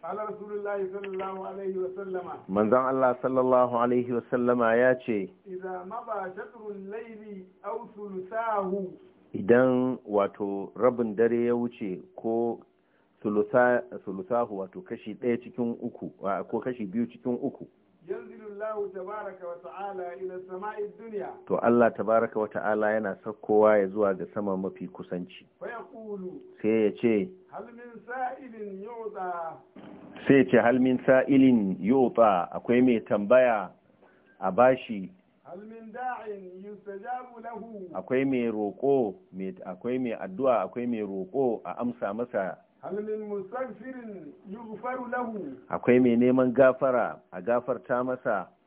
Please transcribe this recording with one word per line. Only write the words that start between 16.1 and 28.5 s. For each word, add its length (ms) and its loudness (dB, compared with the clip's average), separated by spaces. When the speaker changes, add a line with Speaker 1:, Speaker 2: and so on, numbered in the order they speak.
Speaker 2:
a, 200 -2
ko 160 -6
kashi 260 -6
biyu 200 -2
cikin 360 -6
uku. 240 -8
Speaker 1:
ينزل 320 -10
الله 320 -6
تبارك 560 -10
وتعالى 680 -10
إلى 200 -10
السماء 460 -10
الدنيا. 480 -10
Speaker 2:
To 140 0
Allah 320 4
tabaraka 480 0
wa 80 -2
ta'ala 480 0
yana 280 -4
saukowa 540 4
ya 100 4
zuwa 260 0
ga 180 -8
sama 240 -4
mafi 320 -6
kusanci. 560 -10
Speaker 1:
فيقول، 680 -12
Speaker 2:
Sai 300 2
ya 60 4
ce, 380 2
Speaker 1:
هل 200 -14
من 240 -20
سائل 540 -8